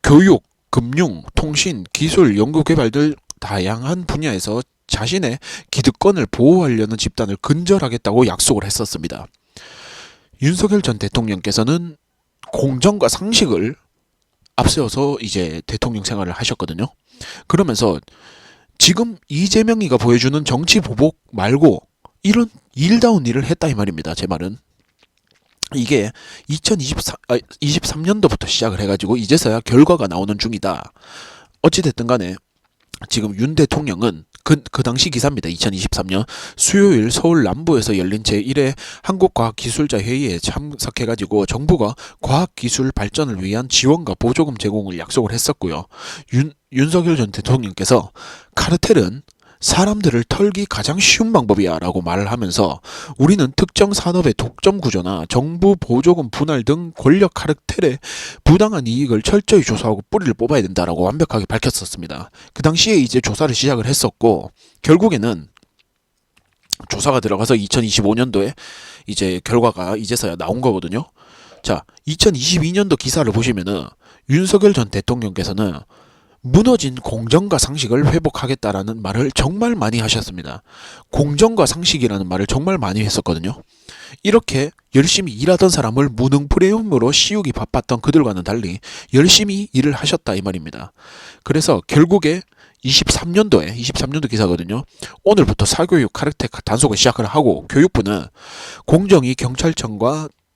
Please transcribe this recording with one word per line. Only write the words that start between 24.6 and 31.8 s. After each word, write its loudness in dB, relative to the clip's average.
이게 0
이천이십사, -4
아, 2
이십삼 -4
년도부터 0
시작을 -2
해가지고 -2
이제서야 0
결과가 4
나오는 -4
중이다. -6
어찌됐든 0